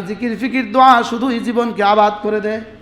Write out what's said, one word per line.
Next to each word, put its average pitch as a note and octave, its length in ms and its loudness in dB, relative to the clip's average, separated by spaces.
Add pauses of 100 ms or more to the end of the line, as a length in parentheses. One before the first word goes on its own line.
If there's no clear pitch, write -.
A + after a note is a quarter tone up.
জিকির A3+ 300 -6
ফিকির A3+ 360 -4
দোয়া B3+ 300 6
শুধুই A#3 380 -4
জীবনকে A3 420 -2
আবাদ G#3 300 4 (100)
করে G#3+ 180 -4
দেয়। G#3+ 200 -6 (220)